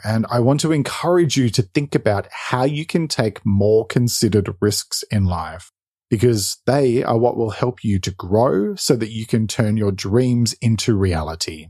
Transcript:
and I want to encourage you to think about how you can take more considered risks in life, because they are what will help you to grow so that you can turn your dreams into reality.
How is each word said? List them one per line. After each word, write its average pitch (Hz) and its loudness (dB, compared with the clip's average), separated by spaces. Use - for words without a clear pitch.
and 110 0
I 123 0
want 135 4
to 160 0
encourage 160 0
you 123 2
to - 0
think 143 -2
about 104 0
how - -4
you 151 -2
can 165 -2
take 110 -2
more 107 4
considered 104 0
risks - -2
in 101 2
life, 82 -6
because 113 0
they 127 2
are 117 0
what 120 2
will 110 -2
help 123 -4
you 101 0
to 92 -6
grow 120 0
so - 0
that 110 -4
you 113 -8
can 110 0
turn 107 0
your 101 0
dreams 120 0
into 113 0
reality. 80 -4